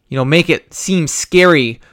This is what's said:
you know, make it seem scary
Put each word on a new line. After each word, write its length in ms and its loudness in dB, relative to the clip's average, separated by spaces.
you 80 -10
know, 80 -2
make 240 0
it 240 -4
seem 360 -4
scary 720 0